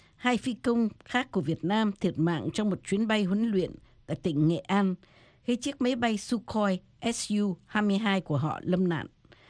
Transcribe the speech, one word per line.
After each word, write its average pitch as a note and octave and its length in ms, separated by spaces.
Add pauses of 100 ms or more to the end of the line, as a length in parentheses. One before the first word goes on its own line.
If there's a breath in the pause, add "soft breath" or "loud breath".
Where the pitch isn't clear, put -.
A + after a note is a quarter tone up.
(160 soft breath)
hai B3 220
phi B3 160
công A#3 360 (160)
khác B3+ 260
của F#3 100
Việt D3+ 220
Nam G#3 280
thiệt - 260
mạng D#3+ 360
trong G#3+ 160
một F#3 140
chuyến G#3 240
bay G#3+ 160
huấn G#3 280
luyện F3+ 240 (300 soft breath)
tại D3 180
tỉnh D#3 240
Nghệ E3 100
An F#3+ 380 (480 soft breath)
khi B3 120
chiếc C#4 260
máy B3 140
bay A#3 220
Sukhoi G3+ 600 (340)
S - 180
U G#3 340
hai G#3+ 180
mươi G3 140
hai G3 240
của D3 160
họ C#3+ 260
lâm F#3 260
nạn. D3+ 180 (420 loud breath)